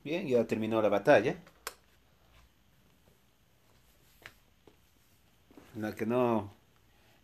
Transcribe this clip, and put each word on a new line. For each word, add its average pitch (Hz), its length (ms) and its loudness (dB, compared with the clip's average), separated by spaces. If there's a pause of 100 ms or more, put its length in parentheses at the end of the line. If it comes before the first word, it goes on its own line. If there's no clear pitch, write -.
Bien, 165 240 -6
ya 120 180 2
terminó 110 360 0
la 107 80 2
batalla. 113 480 2 (4000)
La 107 200 -8
que 113 100 -6
no. 117 480 0 (720)